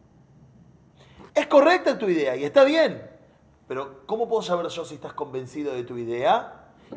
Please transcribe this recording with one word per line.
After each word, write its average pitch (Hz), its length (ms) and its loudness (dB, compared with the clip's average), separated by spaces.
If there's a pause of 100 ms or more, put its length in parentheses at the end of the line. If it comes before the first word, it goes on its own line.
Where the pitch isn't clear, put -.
(1300)
Es 294 140 0
correcta 302 500 4
tu 220 100 -4
idea 147 280 0
y 139 100 -4
está 269 180 6
bien. 277 460 2 (580)
Pero, 135 380 -10
¿cómo 226 220 -2
puedo 226 140 0
saber 175 260 -2
yo 160 180 -8
si 156 100 -16
estás 151 180 -16
convencido 135 600 -8
de 123 100 -6
tu 120 140 -10
idea? 120 680 -2 (320)